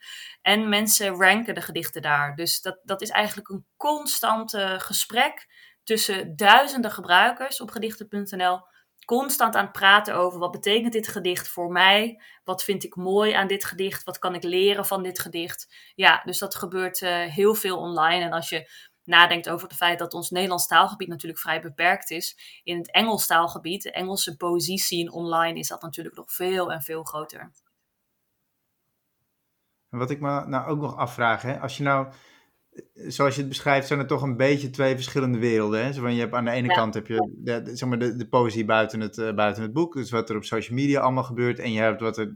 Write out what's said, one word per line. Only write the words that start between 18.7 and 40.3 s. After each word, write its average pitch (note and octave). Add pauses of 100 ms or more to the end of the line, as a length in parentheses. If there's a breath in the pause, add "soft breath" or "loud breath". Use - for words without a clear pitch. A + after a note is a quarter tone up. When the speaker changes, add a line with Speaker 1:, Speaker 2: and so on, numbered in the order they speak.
Speaker 1:
nadenkt E3+
over F3
het -
feit F3
dat E3+
ons E3+
Nederlands F3+
taalgebied F#3+
natuurlijk E3
vrij D#3+
beperkt E3+
is, -
in F3
het E3+
Engels G#3+
taalgebied, E3
de -
Engelse F#3
poëzie F3
scene E3+
online, E3
is D#3
dat -
natuurlijk E3
nog -
veel F3+
en D#3+
veel D#3+
groter. - (2500)
Speaker 2:
En B2
wat B2+
ik C#3+
me C#3+
nou C3
ook D3
nog C3
afvraag, A#2+
hè, C#3
als C3+
je C#3+
nou, C#3 (840 loud breath)
zoals -
je D3
het C#3
beschrijft, C3+
zijn C#3+
er C3+
toch C3+
een C3+
beetje C#3
twee C3
verschillende B2+
werelden, A2
hè? C#3
Zo C#3
van, A#2+
je A#2+
hebt A#2
aan B2
de A#2
ene B2
Speaker 1:
Ja. B2
Speaker 2:
kant A2+
heb G#2
je G#2+
de, A#2
de, A#2
zeg B2+
maar A#2+
de, A#2+
de A#2
poëzie A2+
buiten A2
het, G#2+
eh, A2
buiten G#2
het A2
boek, E3
dus B2
wat A#2
er A2